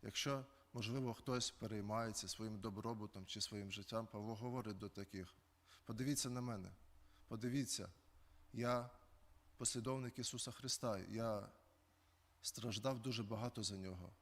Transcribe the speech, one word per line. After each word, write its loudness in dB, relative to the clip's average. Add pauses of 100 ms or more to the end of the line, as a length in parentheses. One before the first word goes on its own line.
якщо, 2 (280)
можливо, 2
хтось 2
переймається 0
своїм -2
добробутом -2
чи -4
своїм -2
життям, -2
Павло -2
говорить -2
до -4
таких: -6 (500)
«Подивіться 2
на 0
мене, -2 (580)
подивіться, 0 (600)
я 4 (680)
послідовник 2
Ісуса -2
Христа, 2
я 2 (920)
страждав 2
дуже 2
багато 0
за 0
Нього. -6